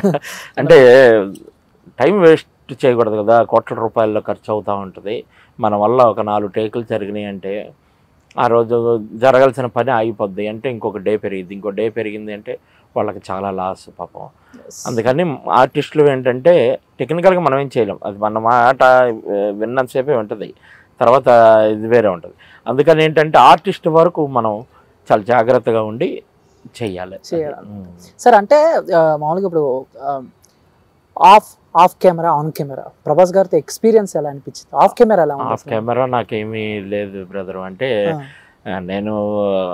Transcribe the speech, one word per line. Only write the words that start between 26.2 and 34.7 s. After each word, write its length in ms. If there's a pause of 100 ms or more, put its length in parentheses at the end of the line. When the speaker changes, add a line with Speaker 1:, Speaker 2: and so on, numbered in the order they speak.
Speaker 1:
చెయ్యాలి. 360 (160)
Speaker 2:
చేయాలి. 260
Speaker 1:
ఉమ్. 240 (340)
Speaker 2:
సార్, 160
అంటే, 460 (160)
ఆ, 200
మామూలుగా 300
ఇప్పుడు, 400 (160)
ఆ, 200 (1000)
ఆఫ్, 240 (300)
ఆఫ్ 260
కెమెరా, 400
on 80
కెమెరా 340 (220)
ప్రభాస్ 260
గారితో 240
ఎక్స్పీరియన్స్ 600
ఎలా 140
అనిపించింది? 540